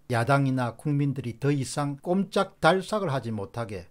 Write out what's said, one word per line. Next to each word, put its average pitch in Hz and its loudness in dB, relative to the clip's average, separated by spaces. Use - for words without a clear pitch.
야당이나 127 2
국민들이 143 -2
더 139 2
이상 143 -2
꼼짝달싹을 190 0
하지 120 -4
못하게 101 -8